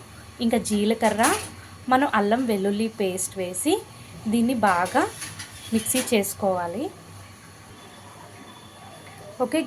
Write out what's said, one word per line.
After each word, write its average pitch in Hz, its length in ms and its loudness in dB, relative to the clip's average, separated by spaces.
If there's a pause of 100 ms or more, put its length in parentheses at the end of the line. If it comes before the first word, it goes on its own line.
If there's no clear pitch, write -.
(460)
ఇంకా 226 140 4 (120)
జీలకర్ర, 214 520 4 (680)
మనం 262 260 6
అల్లం 208 320 2
వెల్లుల్లి 202 380 2 (100)
పేస్ట్ 190 420 -2
వేసి 185 320 -2 (600)
దీన్ని 233 240 4 (100)
బాగా 185 360 4 (720)
మిక్సీ 233 280 2 (100)
చేసుకోవాలి. 196 720 0 (2500)
ఓకే 254 240 2